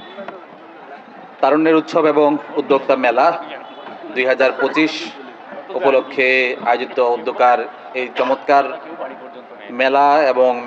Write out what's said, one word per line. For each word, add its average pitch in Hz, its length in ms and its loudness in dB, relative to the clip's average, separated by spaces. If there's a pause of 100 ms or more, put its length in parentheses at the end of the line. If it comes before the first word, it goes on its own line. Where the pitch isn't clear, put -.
(1400)
তারুণ্যের 156 340 4
উৎসব 156 320 2
এবং 147 320 4 (180)
উদ্যোক্তা 135 400 2
মেলা 127 300 4 (880)
দুই 127 120 0
হাজার 131 240 2 (100)
পঁচিশ 143 320 0 (760)
উপলক্ষে 131 880 0 (100)
আয়োজিত 123 320 -2
উদ্যোক্তার 120 600 2 (360)
এই 127 140 -6 (100)
চমৎকার 139 460 2 (1040)
মেলা 139 520 2
এবং 127 440 2